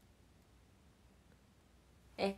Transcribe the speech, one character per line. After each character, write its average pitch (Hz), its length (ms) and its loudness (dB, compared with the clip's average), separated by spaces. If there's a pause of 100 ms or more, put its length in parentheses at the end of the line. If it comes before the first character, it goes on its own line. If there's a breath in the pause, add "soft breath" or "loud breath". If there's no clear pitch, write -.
(2250)
え、 196 200 10